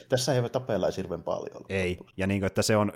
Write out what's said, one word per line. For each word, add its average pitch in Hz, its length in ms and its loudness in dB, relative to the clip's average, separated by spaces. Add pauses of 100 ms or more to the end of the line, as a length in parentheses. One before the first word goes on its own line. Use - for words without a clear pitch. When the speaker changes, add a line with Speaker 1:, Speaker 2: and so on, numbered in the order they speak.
Speaker 1:
tässä 127 240 2
ei 120 160 2
tapella 117 360 0
edes 78 120 0
hirveän 87 260 -6
paljon. - 460 -6
Speaker 2:
Ei, 92 280 0 (200)
ja 95 100 0
niinku, 98 180 2
että 101 160 0
se 110 160 4
on, 104 180 2